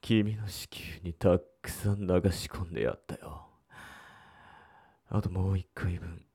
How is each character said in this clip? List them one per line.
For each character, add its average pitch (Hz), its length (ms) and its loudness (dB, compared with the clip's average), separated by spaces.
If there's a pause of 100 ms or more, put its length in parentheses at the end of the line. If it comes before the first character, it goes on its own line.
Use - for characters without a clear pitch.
君 107 360 2
の 107 120 -6
子 - 240 -10
宮 - 320 -12
に 87 80 -4
た 90 260 6
く - 320 -8
さ - 200 -2
ん 101 160 -2
流 90 80 4 (180)
し - 160 -6
込 85 220 -8
ん - 20 -10
で 55 120 -2
や 62 80 2
っ - 140 -12
た - 100 -8
よ。 - 340 -16 (1600)
あ 104 100 2
と - 100 -2
も 92 220 0
う 95 60 2
一 92 160 -6
回 90 240 -2
分 85 260 -12 (100)